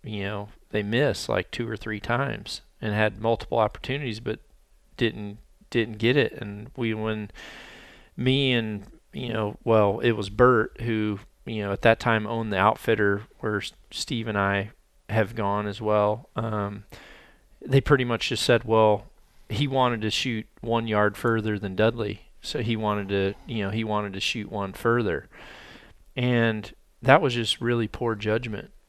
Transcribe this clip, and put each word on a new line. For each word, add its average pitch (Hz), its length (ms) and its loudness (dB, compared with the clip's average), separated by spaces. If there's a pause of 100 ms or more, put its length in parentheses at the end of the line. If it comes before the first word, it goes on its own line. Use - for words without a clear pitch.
you 107 200 -8
know, 101 260 -6 (220)
they 107 120 -2
missed, 113 460 0
like, 95 220 -2
two 117 180 -6
or 113 80 -6
three 107 240 -8
times 120 600 -4 (200)
and 107 140 -2
had 104 260 0
multiple 113 380 -2
opportunities, 117 640 -4
but 113 200 -6 (560)
didn't, 107 420 -2 (320)
didn't 113 280 -2
get 117 180 2
it. 127 180 2
And 104 420 -10
we, 117 180 -2
when 107 360 -4 (880)
me 131 360 2
and, 110 340 -2 (260)
you 127 200 -6
know, 107 320 -2
well, 107 360 4
it 120 120 4
was 104 180 -4
Bert 123 520 4
who, 107 360 -2 (280)
you 110 160 -6
know, 101 100 -2
at 98 100 -4
that 113 180 6
time 110 260 2
owned 113 260 -4
the 95 60 0
outfitter 104 640 4 (180)
where 107 180 -2
S-, - 140 -6 (180)
Steve 113 380 -6
and 104 100 0
I 98 320 2 (380)
have 107 260 0
gone 104 320 -2
as 101 140 -8
well. 107 560 2
Um, 104 480 -4 (760)
they 135 200 4
pretty 131 240 4
much 120 240 -2
just - 160 -2
said, 117 200 4
well, 110 460 4 (380)
he 135 200 -2
wanted 127 340 2
to 107 80 0
shoot 110 360 -4 (140)
one 113 260 -2
yard 104 300 2
further 110 420 0
than 95 180 -6
Dudley. 107 540 0 (100)
So - 200 -6
he 113 160 0
wanted 104 340 -2
to, 98 240 0 (120)
you 113 160 -4
know, 98 80 -2
he 110 140 -2
wanted 104 300 -4
to 95 60 -8
shoot 107 300 -6
one 98 220 -6
further. 110 560 0 (880)
And 117 580 0 (280)
that 143 200 8
was 131 120 0
just 117 260 -2
really 120 280 0
poor 117 260 -4
judgment, 107 560 -4 (180)